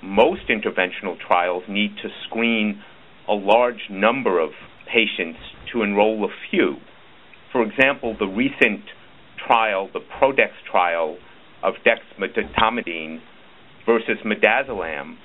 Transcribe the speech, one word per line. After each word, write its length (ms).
most 460
interventional 720
trials 480
need 360
to 60
screen 560
a 60
large 560
number 500
of 120
patients 540
to 100
enroll 420
a 100
few. 260
For 120
example, 540
the 100
recent 540
trial, 440
the 80
PRODEX 520
trial 480
of 100
dexmedetomidine 1300
versus 380
midazolam 1000